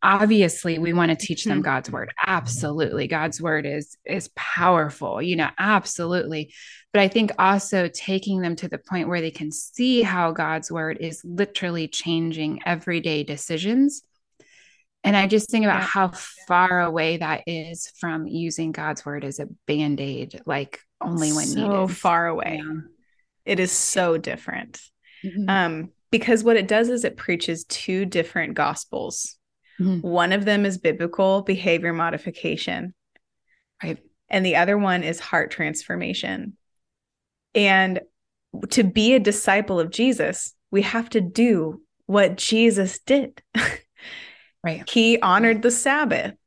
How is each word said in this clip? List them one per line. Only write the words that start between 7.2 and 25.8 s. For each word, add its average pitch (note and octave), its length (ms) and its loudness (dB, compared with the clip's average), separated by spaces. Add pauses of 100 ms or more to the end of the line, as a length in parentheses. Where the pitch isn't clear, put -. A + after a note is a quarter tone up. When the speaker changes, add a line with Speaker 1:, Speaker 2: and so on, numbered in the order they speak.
Speaker 1:
also F#3+ 500 2
taking F#3+ 520 -2
them E3+ 160 -2
to E3+ 120 -10
the D#3+ 100 -8
point - 300 -4
where F3 120 -2
they D#3+ 100 -4
can D#3 220 -10
see B3 500 2
how F3+ 300 2
God's D#3+ 400 -4
word D#3+ 280 -4
is D#3+ 240 -8
literally F3 640 -4
changing D#3+ 800 -2
everyday E3+ 560 -2
decisions. F#3+ 800 0 (1000)
And G3+ 120 4
I G3 120 4
just G#3+ 200 2
think A3+ 160 2
about G3 180 2
Speaker 2:
Yeah. - 40 -4
Speaker 1:
how F#3+ 220 2 (400)
far F3+ 320 4
away E3 380 0
that D#3+ 280 -4
is E3 540 -8
from D#3+ 260 -4
using E3 460 -4
God's D#3 340 -6
word C#3+ 180 -8
as C#3 140 -10
a D3 80 -8 (220)
Band-Aid, C#3 800 -2
like, C#3 340 -6 (200)
only D#3+ 320 -2
when D3+ 140 -2
Speaker 2:
So G3+ 360 0
Speaker 1:
needed. F#3 140 -2
Speaker 2:
far E3+ 300 2
away. D#3+ 340 -4
Speaker 1:
Yeah. D#3 200 -8 (640)
Speaker 2:
It F#3+ 160 0
is F#3 100 0
so E3+ 480 0
different. - 640 -10 (440)
Speaker 1:
Mm-hmm. F#3+ 240 -4
Speaker 2:
Um, F3 420 0 (200)